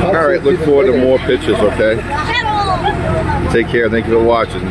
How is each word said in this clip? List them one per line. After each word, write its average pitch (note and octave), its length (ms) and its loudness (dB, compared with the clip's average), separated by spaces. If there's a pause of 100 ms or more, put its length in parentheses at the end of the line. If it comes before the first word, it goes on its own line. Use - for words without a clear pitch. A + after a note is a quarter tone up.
All E3+ 100 -2
right, D3+ 300 0
look D#3 180 2
forward C#3+ 260 4
to B2+ 120 2
more B2+ 200 2
pictures, B2 380 0
okay? G#2+ 400 2 (1600)
Take A#2 160 0
care. A#2 200 0
Thank A2 180 -2
you A2+ 60 -2
for A2+ 120 4
watching. A2+ 460 0